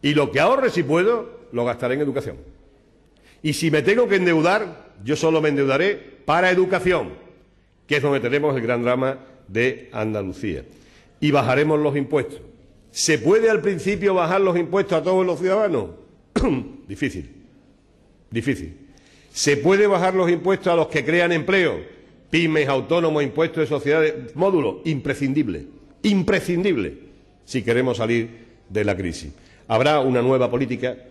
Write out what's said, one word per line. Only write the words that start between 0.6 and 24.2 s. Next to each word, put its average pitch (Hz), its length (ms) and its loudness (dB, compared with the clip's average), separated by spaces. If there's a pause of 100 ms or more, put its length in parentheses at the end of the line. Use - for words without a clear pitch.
si 170 140 -2
puedo, 185 560 0 (120)
lo 120 140 -2
gastaré 123 300 -2
en 143 40 -4
educación. 127 380 -4 (1040)
Y 156 100 -2
si 165 180 0
me 151 120 2
tengo 220 260 2
que 196 80 2
endeudar, 175 800 0 (100)
yo 139 120 -2
solo 160 260 2
me 151 80 2
endeudaré 139 460 0 (280)
para 175 260 2
educación, 180 600 0 (760)
que 147 100 0
es 135 60 0
donde 139 180 2
tenemos 139 360 0
el 123 60 -2
gran 120 200 -2
drama 131 360 0 (300)
de 117 440 -2
Andalucía. 101 720 -6 (560)
Y 147 100 2
bajaremos 143 480 2
los 147 160 0
impuestos. 139 460 -4 (500)
¿Se - 280 0
puede 214 320 4
al 208 100 2
principio 190 540 0
bajar 180 260 2
los 185 160 2
impuestos 180 420 0
a 156 40 -2
todos 185 240 2
los 170 140 -2
ciudadanos? 185 500 0 (440)
<clears throat> - 540 -2
Difícil, 98 460 -8 (960)
difícil. 110 560 -6 (440)
¿Se - 260 0
puede 185 300 4
bajar 185 280 2
los 180 160 2
impuestos 180 420 0
a - 20 4
los 165 140 2
que 143 160 -4
crean 170 260 2
empleo? 160 500 0 (500)
Pymes, 156 360 2
autónomos, 151 560 0
impuestos 160 380 -2
de 156 60 2
sociedades, 143 680 0